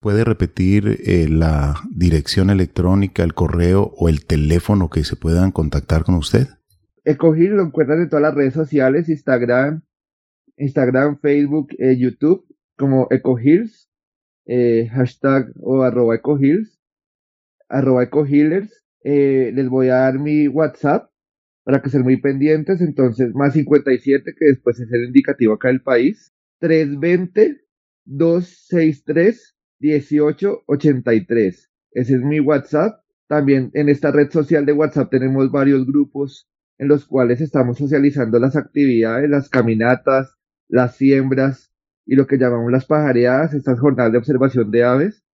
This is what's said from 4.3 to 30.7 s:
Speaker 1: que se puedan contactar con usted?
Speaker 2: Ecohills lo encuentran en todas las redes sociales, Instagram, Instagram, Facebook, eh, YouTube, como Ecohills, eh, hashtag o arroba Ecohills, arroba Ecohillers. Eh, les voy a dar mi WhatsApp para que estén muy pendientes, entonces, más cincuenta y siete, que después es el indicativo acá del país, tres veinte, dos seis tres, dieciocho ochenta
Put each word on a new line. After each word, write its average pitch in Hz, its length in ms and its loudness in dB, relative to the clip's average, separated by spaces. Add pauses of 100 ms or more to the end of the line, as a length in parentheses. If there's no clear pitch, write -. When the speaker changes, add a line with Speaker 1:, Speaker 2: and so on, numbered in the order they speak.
Speaker 1:
que 78 140 -2
se - 120 -6
puedan 87 360 0
contactar 78 520 -2
con 92 120 2
usted? 117 320 2 (580)
Speaker 2:
Ecohills 160 480 2
lo 196 100 0
encuentran 156 380 -2
en 165 80 -4
todas 147 140 0
las 151 100 0
redes 139 200 0
sociales, 147 560 0
Instagram, 135 760 -2 (760)
Instagram, 139 600 -2
Facebook, 143 480 0 (100)
eh, 127 200 2
YouTube, 127 480 -2 (320)
como 135 340 0
Ecohills, 131 800 0 (560)
eh, 117 460 0
hashtag 135 600 -2 (100)
o 131 220 0
arroba 117 320 0
Ecohills, 147 680 -2 (840)
arroba 131 360 0
Ecohillers. 151 800 -2 (200)
Eh, 139 500 0
les 127 160 -4
voy 127 200 0
a 127 60 2
dar 131 240 0
mi 151 280 0
WhatsApp 151 640 -2 (540)
para 135 180 0
que 139 60 -8
estén 135 160 0
muy 127 140 2
pendientes, 151 640 0
entonces, 127 520 -2
más 139 200 0
cincuenta 143 400 2
y 123 60 0
siete, 139 380 -2
que 160 80 0
después 123 340 0
es 113 120 -10
el 120 140 -2
indicativo 127 480 2
acá 117 140 -4
del 131 140 0
país, 127 520 -2 (260)
tres 156 400 0
veinte, 180 640 0 (440)
dos 165 600 -2
seis 160 380 0
tres, 170 500 0 (240)
dieciocho 147 840 -2
ochenta 143 480 0